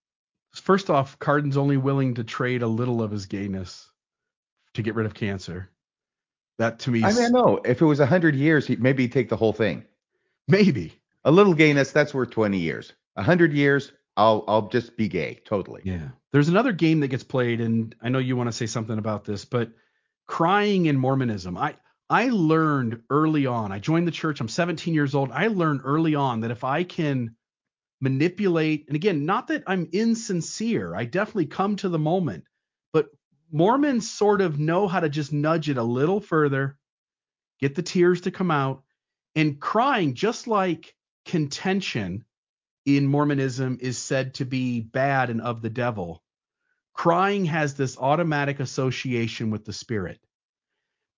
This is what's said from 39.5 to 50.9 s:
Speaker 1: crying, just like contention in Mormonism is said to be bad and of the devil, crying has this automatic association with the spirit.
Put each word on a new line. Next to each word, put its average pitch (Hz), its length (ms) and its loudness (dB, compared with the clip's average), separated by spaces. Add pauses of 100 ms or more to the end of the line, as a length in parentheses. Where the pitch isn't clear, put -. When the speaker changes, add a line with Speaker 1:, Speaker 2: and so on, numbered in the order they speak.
Speaker 1:
crying, 220 540 0
just 214 340 -4
like 190 480 -2 (300)
contention 143 960 -4 (600)
in 139 200 2
Mormonism 135 760 0
is 127 160 -6
said 131 380 -4
to 135 100 -6
be 127 340 -4
bad 131 500 0
and 113 120 -4
of 117 200 -6
the 113 80 -4
devil, 110 540 -6 (720)
crying 190 500 2
has 151 300 0
this 135 240 -4
automatic 143 640 0
association 120 880 -4
with 107 160 -6
the 104 80 -12
spirit. 95 480 -8 (960)